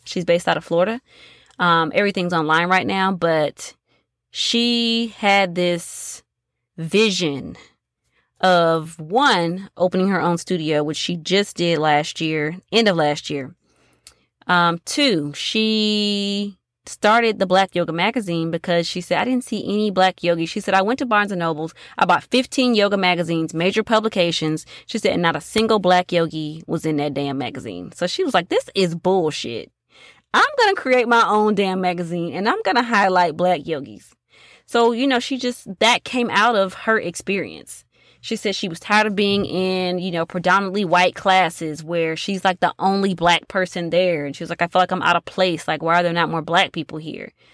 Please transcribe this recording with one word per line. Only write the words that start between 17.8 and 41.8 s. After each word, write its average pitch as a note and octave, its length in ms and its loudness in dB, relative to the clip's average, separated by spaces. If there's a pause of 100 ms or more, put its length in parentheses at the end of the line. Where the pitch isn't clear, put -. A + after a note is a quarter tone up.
Magazine E3+ 580 -2
because E3+ 340 0
she - 140 -6
said, F3 200 -2
"I G3 40 2
didn't B3 220 -2
see - 180 -6
any G#3+ 260 0
Black F#3 320 2
yogis." E3+ 280 0
She - 100 -6
said, G3 140 -4
"I F#3+ 80 4
went A3 180 0
to D4+ 60 -2
Barnes G#3 260 0
and F#3 80 -6
Nobles, D#3+ 340 -4 (240)
I - 60 4
bought F3+ 220 2
fifteen B3+ 500 0
yoga G3+ 220 2
magazines, E3+ 560 0
major F#3+ 300 0
publications." F3+ 800 0 (200)
She - 120 -8
said, G#3 160 0
"And - 80 0
not E3+ 160 0
a - 40 -6
single A3 380 2
Black F3+ 320 2
yogi D#3 560 -2
was E3 180 -4
in D#3 120 0
that D3 160 -2
damn C#3 240 -4
magazine." A2+ 560 -10
So - 120 -4
she F#4 200 -2
was C4+ 80 -4
like, F3 160 0
"This A4+ 260 -2
is F3+ 200 0
bullshit. E3 760 -4 (640)
I'm A#3 100 4 (160)
gonna G4+ 160 4
create B3+ 320 2
my A#3 180 4
own G#3+ 300 2
damn F#3+ 240 0
magazine F3 540 -4
and G3 160 -2
I'm G#4 140 -2
gonna D4 200 0
highlight F#3 540 2
Black F3 280 2
yogis." C#3 480 -10 (520)
So, A#3 260 2
you A#3+ 160 0
know, B3+ 120 2
she C4 180 -6
just, B3 300 -6 (120)
that A3 240 2
came A#3+ 260 -2
out A3 280 2
of F#3+ 160 0
her A3 260 0
experience. E3 840 -8 (360)
She - 160 -6
said G3+ 180 -4
she - 140 -6
was E3 100 -10
tired G#3+ 260 2
of G#3+ 120 -2
being G3+ 260 2
in, F#3 560 -2
you F#3 100 -6
know, E3+ 160 -2
predominantly F#3+ 600 0
white F3+ 280 4
classes E3 720 0